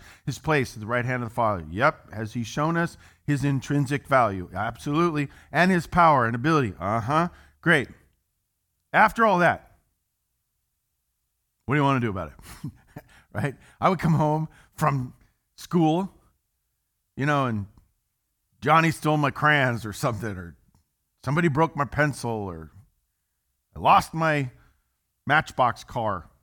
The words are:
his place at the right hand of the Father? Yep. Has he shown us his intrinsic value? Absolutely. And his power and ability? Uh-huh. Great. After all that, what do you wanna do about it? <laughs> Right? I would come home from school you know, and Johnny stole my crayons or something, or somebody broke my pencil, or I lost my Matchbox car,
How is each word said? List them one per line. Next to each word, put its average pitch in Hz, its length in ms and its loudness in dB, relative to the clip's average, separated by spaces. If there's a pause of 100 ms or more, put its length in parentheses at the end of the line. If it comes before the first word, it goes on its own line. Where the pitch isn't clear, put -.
(260)
his 131 140 -8
place 147 360 0
at 113 40 -16
the 107 80 -10
right 120 160 -2
hand 127 180 -4
of 117 80 -6
the 110 60 -14
Father? 104 340 0
Yep. 123 440 -2
Has 107 200 -8
he 123 100 -6
shown 151 340 -2
us 170 200 -4 (260)
his 143 200 -2
intrinsic 139 640 0
value? 101 460 2
Absolutely. 147 760 -2 (240)
And 165 180 2
his 180 160 0
power 156 400 4
and 117 100 -2
ability? 127 440 0
Uh-huh. 117 500 0 (320)
Great. 156 280 2 (1040)
After 214 320 4
all 190 140 2
that, 147 380 0 (1900)
what 123 100 0
do 151 40 4
you 147 40 4
wanna 139 160 2
do 117 100 0
about 90 220 -8
it? - 460 -16
<laughs> - 560 -20
Right? 135 220 -4 (260)
I 156 80 4
would 185 100 0
come 165 140 2
home 156 340 0 (260)
from 139 400 -2 (420)
school 170 600 0 (1000)
you 131 80 -2
know, 143 220 2
and 107 180 -4 (960)
Johnny 160 300 4
stole 151 260 0
my 147 140 0
crayons 131 540 2
or 107 60 -8
something, 113 380 -4
or 90 260 -12 (680)
somebody 170 240 2
broke 151 260 0
my 143 80 -2
pencil, 139 460 -2
or 92 420 -8 (1040)
I 80 40 -14
lost 165 340 4
my 151 380 -2 (720)
Matchbox 131 580 0
car, 104 460 -6 (140)